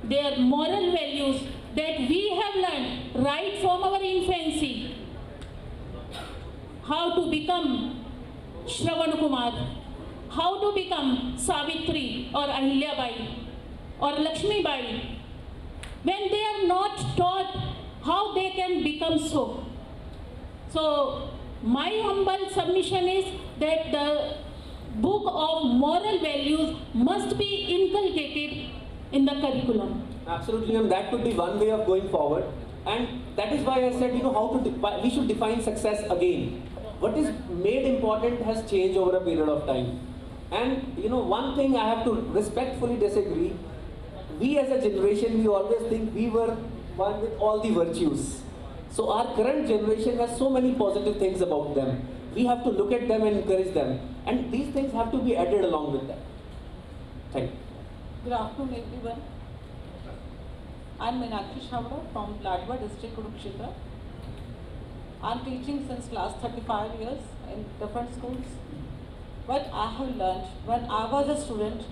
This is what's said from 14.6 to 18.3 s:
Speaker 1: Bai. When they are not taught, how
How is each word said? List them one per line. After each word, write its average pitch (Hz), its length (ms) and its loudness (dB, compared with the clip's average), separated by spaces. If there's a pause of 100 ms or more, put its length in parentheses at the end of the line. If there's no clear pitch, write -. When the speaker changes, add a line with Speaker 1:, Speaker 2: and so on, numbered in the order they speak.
Speaker 1:
Bai. 254 520 -2 (880)
When 392 260 0
they 415 120 2
are 415 240 2
not 392 500 2
taught, 370 580 0 (280)
how 381 300 2